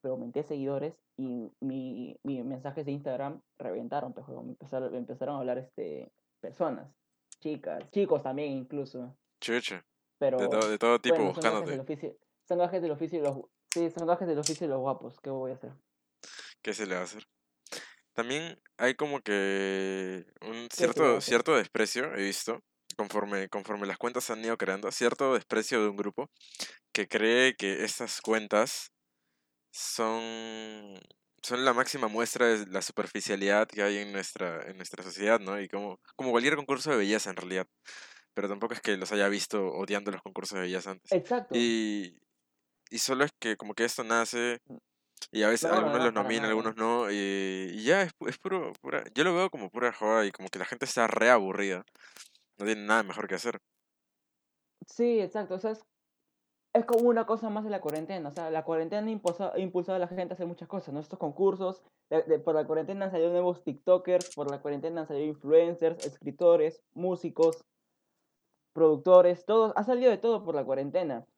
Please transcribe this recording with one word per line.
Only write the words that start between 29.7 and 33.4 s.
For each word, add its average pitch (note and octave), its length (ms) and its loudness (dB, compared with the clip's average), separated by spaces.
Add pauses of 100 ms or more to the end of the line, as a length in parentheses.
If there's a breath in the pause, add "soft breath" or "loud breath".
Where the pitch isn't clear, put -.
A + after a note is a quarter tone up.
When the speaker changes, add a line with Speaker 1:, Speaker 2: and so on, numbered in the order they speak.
Speaker 2:
son, A2 1200 -6 (480)
son B2 220 -2
la B2+ 100 6
máxima B2+ 340 0
muestra A2+ 400 0
de G#2+ 200 2
la F#2 140 -4
superficialidad G2+ 840 0